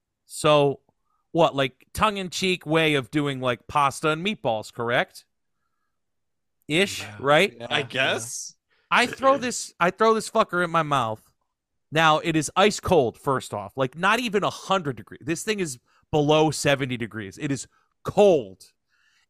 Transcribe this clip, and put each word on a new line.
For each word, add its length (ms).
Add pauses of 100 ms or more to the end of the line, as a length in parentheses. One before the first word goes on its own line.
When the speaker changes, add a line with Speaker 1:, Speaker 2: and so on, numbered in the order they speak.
(260)
Speaker 1:
So, 540 (540)
what, 220
like, 380
tongue-in-cheek 720
way 300
of 160
doing, 300
like, 260
pasta 420
and 160
meatballs, 480
correct? 500 (1400)
Ish, 340
Speaker 2:
Yeah. 180
Speaker 1:
right? 380
Speaker 2:
Yeah, 120
Speaker 3:
I 100
Speaker 2:
yeah. 60
Speaker 3:
guess. 720 (360)
Speaker 1:
I 140
throw 320
this, 420
I 120
throw 220
this 160
fucker 340
in 60
my 140
mouth. 480 (640)
Now, 260
it 160
is 220
ice 240
cold, 360
first 360
off. 240
Like, 200
not 220
even 240
a 60
hundred 480
degrees. 260
This 200
thing 180
is 180 (320)
below 400
seventy 460
degrees. 400
It 140
is 160 (360)
cold. 720 (560)